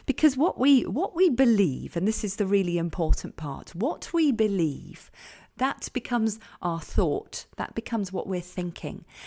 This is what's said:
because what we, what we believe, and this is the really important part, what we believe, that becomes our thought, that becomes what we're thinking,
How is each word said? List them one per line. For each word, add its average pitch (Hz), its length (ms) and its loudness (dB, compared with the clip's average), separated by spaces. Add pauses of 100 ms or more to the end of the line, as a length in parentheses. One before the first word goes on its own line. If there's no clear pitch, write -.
because 269 320 2
what 285 220 0
we, 269 240 6
what 294 340 -4
we 349 140 4
believe, 202 640 2
and 175 100 0
this 214 180 -2
is 196 120 -6
the 196 100 0
really 185 300 2
important 170 600 2
part, 143 380 -10
what 233 380 -4
we 320 200 4
believe, 185 800 -2 (460)
that - 360 -4
becomes 226 480 -2 (220)
our 165 180 -4
thought, - 640 -2 (120)
that - 180 -8
becomes 214 360 -4
what 185 140 -6
we're 185 140 -4
thinking, - 640 -8 (220)